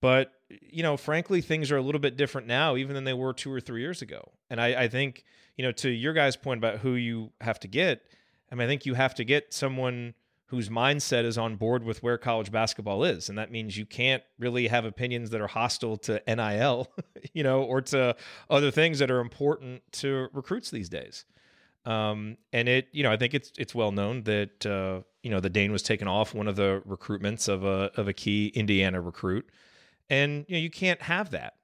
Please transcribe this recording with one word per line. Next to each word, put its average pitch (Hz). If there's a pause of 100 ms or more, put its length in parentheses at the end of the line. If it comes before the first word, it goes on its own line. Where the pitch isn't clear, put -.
But, 131 (160)
you 160
know, 151
frankly, 165
things 156
are 143
a 131
little 143
bit 139
different 131
now 135
even 135
than 135
they 135
were 127
two 135
or 131
three 120
years 165
ago. 58 (180)
And 117
I, 123
I 120
think, 127 (340)
you 131
know, 127
to -
your 123
guys' 143
point 127
about 110
who 127
you 117 (100)
have 117
to -
get, 135 (460)
I 127
mean, 123
I -
think 139
you 135
have 127
to 120
get 139
someone 127 (320)
whose 117
mindset 123
is 117
on 113
board 113
with 113
where 120
college 110
basketball 107
is. 113
And 101
that 110
means 110
you 107
can't 127 (160)
really 120
have 113
opinions 120
that 110
are 104
hostile 113
to 110
N 113
I 107
L, 127 (220)
<laughs> -
you 156
know, 135
or 131
to 127 (340)
other 143
things 156
that 131
are 127
important 127 (120)
to 135
recruits 185
these 104
days. - (600)
Um, 107 (160)
and 120
it, 127
you 151
know, 131
I 110
think 123
it's, 139
it's 123
well 110
known 104
that, 104
uh, 95 (220)
you 117
know, 98
that 92
Dane 101
was 101
taken 104
off 101
one 104
of 101
the 98
recruitments 101
of 95
a, 98
of 104
a 98
key 104
Indiana 95
recruit. 92 (600)
And, 147
you 180
know, 165
you 160
can't 180
have 175
that 69